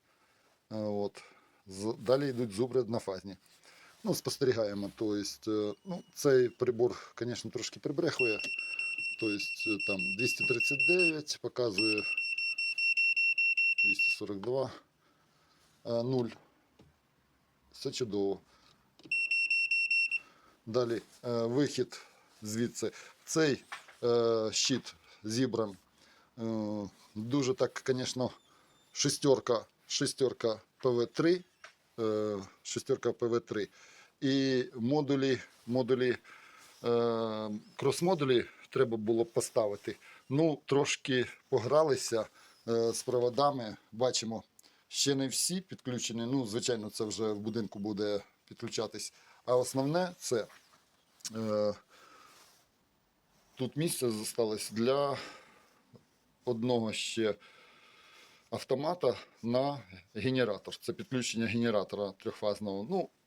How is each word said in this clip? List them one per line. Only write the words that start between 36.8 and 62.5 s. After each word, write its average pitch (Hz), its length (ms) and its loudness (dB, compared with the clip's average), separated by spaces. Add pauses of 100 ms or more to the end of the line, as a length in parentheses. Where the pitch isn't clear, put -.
е, 113 40 0 (880)
крос-модулі 139 680 2 (240)
треба 120 280 2
було 113 280 2
поставити. 110 720 -2 (320)
Ну, 151 360 2
трошки 131 600 2 (240)
погралися, 127 760 2 (420)
е, 117 260 2
з - 100 -6
проводами. 123 720 0 (140)
Бачимо, 113 520 -2 (480)
ще 139 240 2
не 135 120 0
всі 175 340 -2
підключені. 117 640 -6
Ну, 131 200 0
звичайно, 107 440 -2
це - 140 -6
вже 107 280 -2
в 104 80 -2
будинку 107 400 -4
буде 104 420 -2 (260)
підключатись. - 640 -8 (320)
А 123 100 4
основне 143 640 0
це, 113 300 -2 (880)
е, 107 380 0 (1800)
тут 127 220 -4
місце 156 320 0
зосталось 107 600 -2
для 131 460 2 (1300)
одного 117 480 0
ще 107 420 0 (1120)
автомата 135 640 -2 (280)
на 131 360 0 (360)
генератор. 107 640 -2
Це - 160 -8
підключення 113 520 -4
генератора 104 640 0
трьохфазного, 104 800 -4